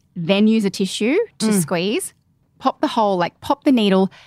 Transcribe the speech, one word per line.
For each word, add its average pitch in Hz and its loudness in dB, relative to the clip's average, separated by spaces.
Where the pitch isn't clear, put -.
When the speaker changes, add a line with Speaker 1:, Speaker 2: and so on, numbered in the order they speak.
Speaker 1:
then 190 2
use 220 2
a 190 0
tissue 208 -2
to 220 -2
Speaker 2:
Mm. 202 2
Speaker 1:
squeeze, 190 -4
pop - -4
the 311 -2
hole, 208 0
like, 175 -4
pop - -4
the 294 2
needle 196 2